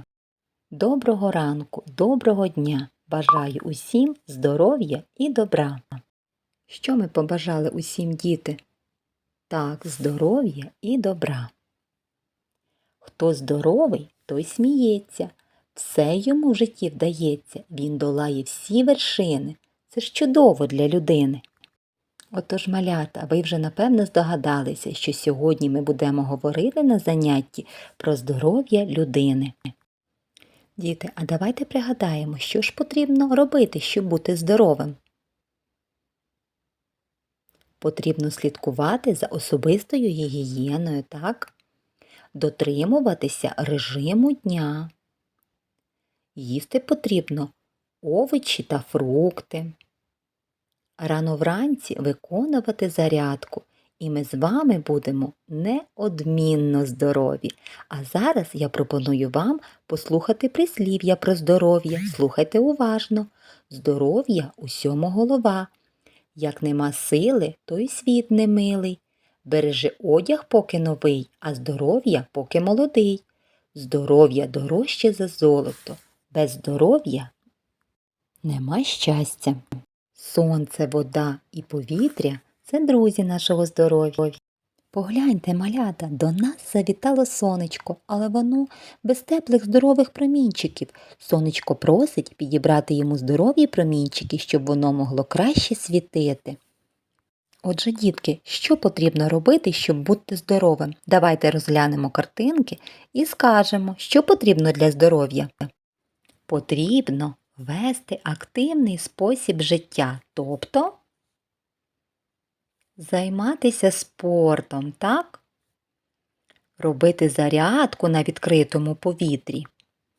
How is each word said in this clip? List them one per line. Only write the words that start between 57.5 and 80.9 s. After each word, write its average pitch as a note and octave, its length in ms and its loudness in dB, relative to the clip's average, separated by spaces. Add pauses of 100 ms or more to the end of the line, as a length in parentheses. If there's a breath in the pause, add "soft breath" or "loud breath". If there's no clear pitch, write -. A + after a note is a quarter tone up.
А C#3 160 -10
зараз G#3+ 480 0
я D3 160 -4
пропоную C3+ 640 -2
вам G3+ 300 0 (260 loud breath)
послухати E3 600 -2
прислів'я F#3+ 680 0
про F#3+ 180 0
здоров'я. E3+ 640 2 (140)
Слухайте D3+ 440 0
уважно. A3 680 0 (440 soft breath)
Здоров'я C#3+ 840 0
усьому D3 540 -4
голова. A3 560 0 (720)
Як D3 260 -6
нема D3 300 0
сили, D#3+ 600 0 (100)
то E3 140 -8
й B3 100 -4
світ A#3+ 420 0
не G#3+ 160 4
милий. G3+ 520 0 (460)
Бережи D3 560 0
одяг, F#3 480 0
поки G#3 300 2
новий, D3 520 0 (100)
а D3+ 140 -8
здоров'я, C#3+ 800 0
поки C#3 280 -2
молодий. G#3 640 2 (500)
Здоров'я C#3+ 720 4
дорожче D#3+ 640 0
за F#3 160 -4
золото. C#3+ 680 0 (340)
Без D3+ 200 0
здоров'я C#3+ 800 0 (1120)
нема D3 420 -4
щастя. D3+ 680 -2 (680)
Сонце, D#3+ 640 -2
вода C#3+ 520 -2 (140)